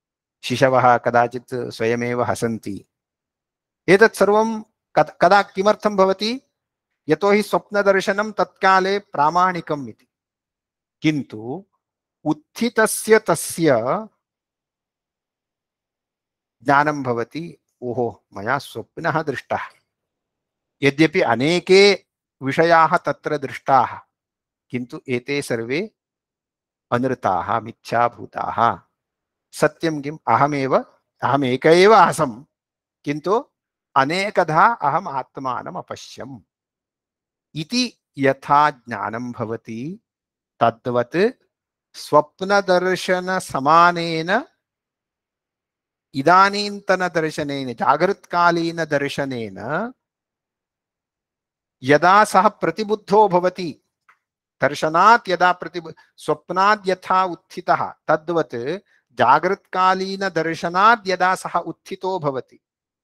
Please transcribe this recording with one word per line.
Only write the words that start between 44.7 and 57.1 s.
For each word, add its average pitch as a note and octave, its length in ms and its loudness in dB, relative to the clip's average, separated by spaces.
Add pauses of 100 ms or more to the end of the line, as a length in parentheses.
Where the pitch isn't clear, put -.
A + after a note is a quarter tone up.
इदानीन्तनदर्शनेन, F3 1600 0
जागृत्कालीनदर्शनेन D3+ 2250 -2 (1900)
यदा E3+ 420 4
सः G3+ 240 2
प्रतिबुद्धो G#3 800 0
भवति, F3+ 520 -4 (800)
दर्शनात् E3 680 2
यदा F3+ 240 2
प्रतिबु-, E3 420 -12 (220)
स्वप्नाद् F#3 720 -2
यथा F#3 360 0